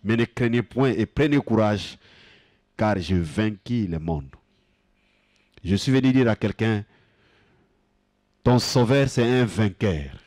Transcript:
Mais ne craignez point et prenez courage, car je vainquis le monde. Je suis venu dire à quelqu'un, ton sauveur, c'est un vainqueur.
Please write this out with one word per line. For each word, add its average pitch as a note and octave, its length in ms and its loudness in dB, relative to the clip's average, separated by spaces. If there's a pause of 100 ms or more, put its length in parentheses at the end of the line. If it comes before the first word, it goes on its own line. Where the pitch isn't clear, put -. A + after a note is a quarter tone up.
Mais A2 120 0
ne A#2 80 2
craignez A#2 380 -2
point C3 280 -2
et A2 140 0
prenez D3 340 0
courage, G#2+ 600 -2 (760)
car G#2+ 240 0
je F2+ 160 -2
vainquis G#2 720 -2
le E2 120 -4
monde. D#2 300 -6 (1400)
Je F#2 100 0
suis G2+ 160 -2
venu C3 220 2
dire B2+ 160 4
à G#2+ 80 0
quelqu'un, A2 480 -2 (1600)
ton B2 140 4
sauveur, C3 500 2
c'est B2 160 0
un B2 200 2
vainqueur. F#2 680 -2 (140)